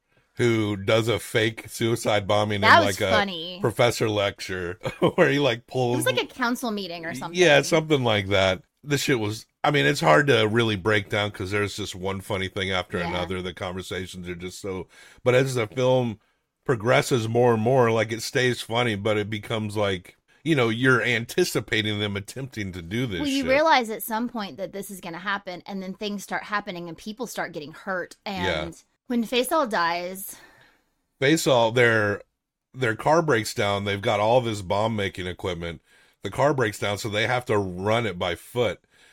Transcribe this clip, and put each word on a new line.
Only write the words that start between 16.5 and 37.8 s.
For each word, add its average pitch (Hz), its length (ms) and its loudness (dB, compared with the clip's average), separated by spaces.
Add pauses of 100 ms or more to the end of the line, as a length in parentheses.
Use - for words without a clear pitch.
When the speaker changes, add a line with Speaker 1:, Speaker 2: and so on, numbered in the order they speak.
Speaker 1:
progresses 123 640 2
more 120 260 4
and 110 80 0
more, 120 280 4
like, 110 220 0
it 107 100 -6
stays 127 380 0
funny, 117 340 0
but 107 220 0
it 104 140 0
becomes 107 460 -4
like, 98 400 -2 (280)
you 160 100 2
know, 123 140 4
you're 120 340 4
anticipating 113 960 0
them 104 180 -2
attempting 107 560 -8
to 90 100 -10
do 113 240 -4
this 95 140 -4
Speaker 2:
Well, 294 80 -2
you 269 140 -2
Speaker 1:
shit. 254 80 -2
Speaker 2:
realize 277 400 2
at 214 140 -10
some 233 240 -6
point 202 300 -10
that 180 140 -8
this 202 180 -12
is 185 100 -16
gonna 170 180 -12
happen, 190 480 -8
and 196 160 -10
then 190 120 -10
things 208 280 -8
start - 220 -8
happening 196 440 -6
and 165 80 -12
people 214 300 -10
start 165 260 -8
getting 156 200 -12
hurt. 185 520 -8
Speaker 1:
Yeah. 180 380 -2
Speaker 2:
And 170 200 -10 (260)
when 240 160 0
Faisal 254 440 0
dies 180 680 -4 (840)
Speaker 1:
Faisal, 135 540 4
their, 110 480 4 (520)
their 123 200 0
car 156 280 4
breaks 120 320 0
down. 101 300 0
They've 101 180 -2
got 107 180 0
all 117 200 4
this 110 220 -4
bomb-making 98 640 -2
equipment. 85 540 -6 (420)
The 101 80 -6
car 139 240 2
breaks 113 240 0
down, 101 200 -2
so 117 100 -6
they 104 180 0
have 123 200 -2
to 110 100 2
run 101 500 0